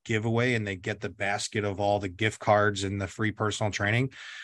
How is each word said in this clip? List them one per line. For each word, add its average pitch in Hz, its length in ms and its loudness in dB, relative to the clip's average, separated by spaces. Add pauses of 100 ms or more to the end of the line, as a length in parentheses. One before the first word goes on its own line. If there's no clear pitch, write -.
giveaway 117 520 2
and 107 120 0
they 98 80 -2
get 101 240 -6
the 107 80 -6
basket 101 560 -2
of 101 160 -2
all 101 200 2
the 98 100 -4
gift 107 300 -2
cards 104 440 4
and 98 160 -2
the 95 80 -2
free 107 240 -2
personal 104 400 -2
training. 113 400 0 (320)